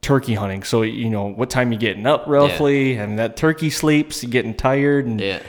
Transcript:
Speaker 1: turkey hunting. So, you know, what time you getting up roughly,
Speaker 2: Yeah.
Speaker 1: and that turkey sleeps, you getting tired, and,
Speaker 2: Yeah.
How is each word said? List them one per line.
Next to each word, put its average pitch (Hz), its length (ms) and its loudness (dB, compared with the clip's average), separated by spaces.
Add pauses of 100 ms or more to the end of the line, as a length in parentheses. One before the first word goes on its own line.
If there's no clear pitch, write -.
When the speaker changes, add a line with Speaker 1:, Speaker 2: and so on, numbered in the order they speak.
Speaker 1:
turkey 127 320 2
hunting. 98 280 -4
So, 113 200 2
you 113 260 -2
know, 104 180 -2
what 107 220 -4
time 123 220 0
you 110 80 -2
getting 104 260 -2
up 143 220 2
roughly, 143 640 2
Speaker 2:
Yeah. 110 100 -4
Speaker 1:
and 107 160 -4
that 113 180 -2
turkey 160 320 0
sleeps, 151 520 0
you 123 80 -8
getting 113 240 0
tired, 139 540 2
and, 110 120 -2
Speaker 2:
Yeah. 98 300 -2